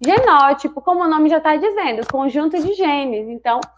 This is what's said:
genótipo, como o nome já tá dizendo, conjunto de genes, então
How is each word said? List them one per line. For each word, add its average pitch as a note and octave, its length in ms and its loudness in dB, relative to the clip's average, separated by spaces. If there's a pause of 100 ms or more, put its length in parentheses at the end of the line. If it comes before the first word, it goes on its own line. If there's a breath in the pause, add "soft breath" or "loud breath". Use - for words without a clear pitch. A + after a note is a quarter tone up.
genótipo, D4+ 800 2
como F4+ 220 0
o E4+ 40 0
nome D#4 220 2
já D#4 120 2
tá D#4 140 2
dizendo, D#4 540 -2
conjunto C#4 480 -2
de F4 160 -2
genes, C#4 540 -2
então A#3+ 320 -4 (180)